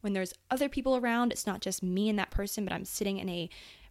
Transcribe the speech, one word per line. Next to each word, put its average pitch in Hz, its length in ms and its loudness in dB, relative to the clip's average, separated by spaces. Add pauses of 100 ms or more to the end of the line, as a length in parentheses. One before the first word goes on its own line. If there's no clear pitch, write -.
when 202 120 0
there's 185 220 0 (160)
other 262 180 4
people 262 280 2
around. 240 360 4
It's - 140 -4
not 190 140 -2
just - 220 -4
me 190 260 2
and 208 100 2
that - 120 -2
person, 202 340 -2
but 180 80 -4
I'm 175 120 -4
sitting 196 340 -2
in - 100 -4
a 175 200 -4 (420)